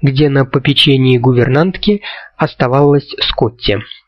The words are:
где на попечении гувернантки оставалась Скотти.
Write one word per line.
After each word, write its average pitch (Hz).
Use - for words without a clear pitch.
где 139
на 139
попечении 131
гувернантки 131
оставалась 143
Скотти. -